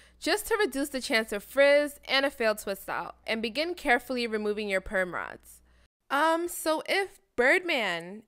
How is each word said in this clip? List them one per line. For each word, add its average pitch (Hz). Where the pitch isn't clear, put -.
just 370
to 453
reduce 285
the 262
chance 226
of 202
frizz 285
and 269
a 277
failed 220
twist -
out, -
and 220
begin 285
carefully 247
removing 214
your 190
perm 185
rods. -
Um, 330
so 311
if 381
Birdman 233